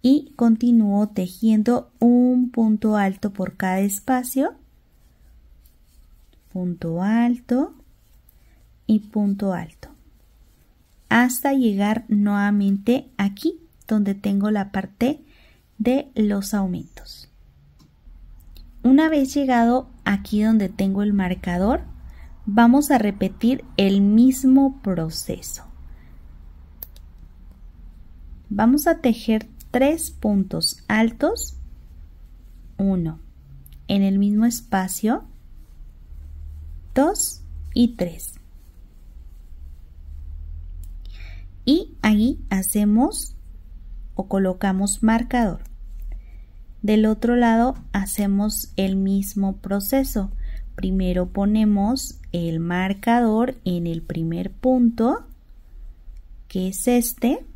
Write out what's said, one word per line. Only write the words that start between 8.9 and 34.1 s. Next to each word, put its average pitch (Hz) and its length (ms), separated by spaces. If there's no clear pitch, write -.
punto 202 520
alto, 170 380
hasta 254 440
llegar 220 540
nuevamente 202 1080
aquí 202 420
donde 202 280
tengo 202 360
la 196 200
parte 233 500
de 262 360
los 202 380
aumentos. - 760
Una 285 260
vez 285 240
llegado 254 560
aquí 202 380
donde 214 260
tengo 196 340
el 208 80
marcador, 185 680
vamos 233 460
a 262 80
repetir 208 680
el 196 260
mismo 262 800
proceso. 175 840
Vamos 233 360
a 330 120
tejer 220 480
tres 285 400
puntos 190 800
altos, 226 680
uno, 180 420
en 202 140
el 196 160